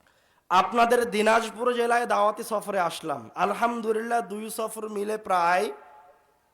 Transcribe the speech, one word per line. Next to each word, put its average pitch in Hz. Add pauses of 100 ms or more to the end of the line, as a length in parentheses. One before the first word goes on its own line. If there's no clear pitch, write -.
(500)
আপনাদের 233 (100)
দিনাজপুর 220
জেলায় 233
দাওয়াতি 208
সফরে 202
আসলাম। 160 (140)
আলহামদুলিল্লাহ, 220
দুই 208
সফর 220
মিলে 208
প্রায় 185 (880)